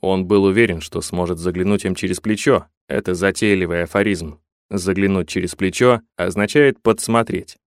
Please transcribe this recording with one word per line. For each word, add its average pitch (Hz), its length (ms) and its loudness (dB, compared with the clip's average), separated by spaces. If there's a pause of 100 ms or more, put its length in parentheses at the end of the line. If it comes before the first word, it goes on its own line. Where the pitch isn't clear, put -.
Он 95 260 0
был 98 180 4
уверен, 95 360 2
что 85 220 -8
сможет 87 360 -4
заглянуть 92 460 -2
им 92 100 -2
через 92 260 -6
плечо. 110 460 0 (220)
Это 90 260 -2
затейливый 92 680 0
афоризм. 85 580 -2 (300)
Заглянуть 95 580 0
через 90 260 -4
плечо 113 460 2 (160)
означает 101 640 2
подсмотреть. 113 840 -2